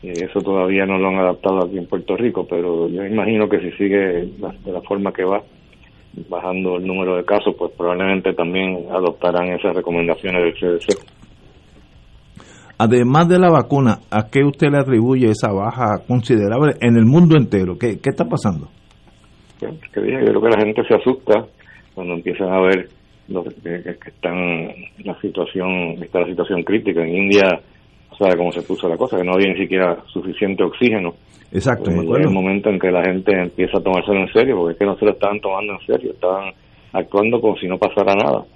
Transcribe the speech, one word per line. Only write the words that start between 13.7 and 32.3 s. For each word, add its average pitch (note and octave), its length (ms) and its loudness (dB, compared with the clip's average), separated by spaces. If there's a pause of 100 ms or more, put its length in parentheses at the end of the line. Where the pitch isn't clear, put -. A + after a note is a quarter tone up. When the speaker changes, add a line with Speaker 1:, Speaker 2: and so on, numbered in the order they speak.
Speaker 2:
¿a A2 200 -2
qué C3+ 120 4
usted C#3+ 280 2
le C#3+ 80 4
atribuye B2+ 520 4
esa G#2+ 220 0
baja G#2+ 560 -2
considerable B2 720 2
en A#2 160 4
el A2+ 80 6
mundo D#3+ 320 8
entero? F#2+ 420 2
¿Qué, A2 220 -2
qué C3+ 100 -2
está - 140 -2
pasando? G2+ 440 -4 (920)
Speaker 1:
Sí, G#2 60 -10
es - 260 -14
que G#2 80 -6
dije, A2+ 200 -2
yo A#2 80 4
creo G#2+ 120 2
que A2 160 4
la G#2+ 80 4
gente G#2+ 240 -2
se A#2 60 6
asusta A2+ 500 0 (500)
cuando F2 200 -8
empiezan F2+ 360 -4
a F#2 120 2
ver F#2 260 2 (400)
lo F2+ 160 -6
que, - 60 -10
que, F2 320 -12
que - 260 -14
están, F2 600 -6 (360)
la - 160 -10
situación, F2+ 840 -6
está F2 180 -2
la E2+ 60 0
situación F2 360 -4
crítica. F#2 400 -2
En E2 120 -4
India, G2 460 2 (580)
¿sabe F#2 180 4
cómo F2 140 0
se E2+ 120 -8
puso F#2 260 -4
la E2 80 -2
cosa? G#2+ 220 -2
Que F2+ 60 0
no F2+ 100 0
había F#2+ 180 4
ni F2+ 80 -4
siquiera F#2 460 0
suficiente F#2 580 -4
oxígeno. F#2+ 500 -2 (380)
Speaker 2:
Exacto, A2+ 320 -2
Speaker 1:
Pues F2 120 0
Speaker 2:
me E2 60 0
Speaker 1:
llega E2 120 -2
Speaker 2:
acuerdo. C#3+ 140 4
Speaker 1:
el F#2+ 60 2